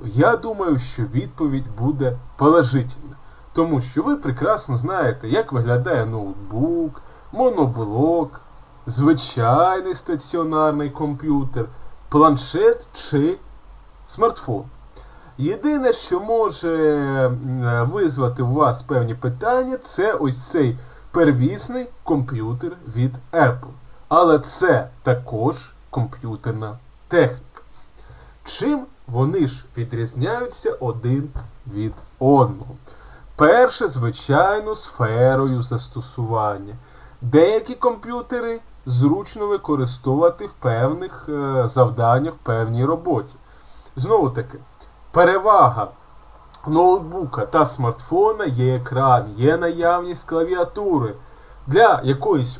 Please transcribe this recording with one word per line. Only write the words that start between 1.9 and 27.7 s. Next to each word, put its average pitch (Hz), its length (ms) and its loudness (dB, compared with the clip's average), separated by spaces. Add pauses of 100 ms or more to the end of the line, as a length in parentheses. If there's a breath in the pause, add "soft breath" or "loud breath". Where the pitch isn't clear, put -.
положительна. 139 800 2 (380 soft breath)
Тому 165 280 0
що 147 220 -4
ви 285 120 0
прекрасно 147 600 -2
знаєте, 123 520 -4
як 214 220 0
виглядає 123 540 0
ноутбук, 104 960 -4 (300 loud breath)
моноблок, 156 1120 0 (440)
звичайний 151 1080 2
стаціонарний 156 960 -2
комп'ютер, 143 760 -2 (440 soft breath)
планшет 160 840 4
чи 151 440 -2 (680)
смартфон. 120 560 -2 (760 loud breath)
Єдине, 247 560 0
що 180 260 -4
може, 170 760 0 (300)
м, 123 680 -2
визвати 131 520 0
у 123 100 0
вас 139 280 2
певні 117 340 -2
питання, 254 640 -2
це 208 360 -2
ось 127 340 -2
цей 131 300 0 (340 loud breath)
первісний 175 760 2 (160)
комп'ютер 123 680 -4 (240)
від 127 160 0 (200)
Apple. 135 420 0 (340 soft breath)
Але 160 320 6
це - 500 0 (140)
також 123 680 -2 (160)
комп'ютерна 110 880 -8 (300)
техніка. - 460 0 (920 soft breath)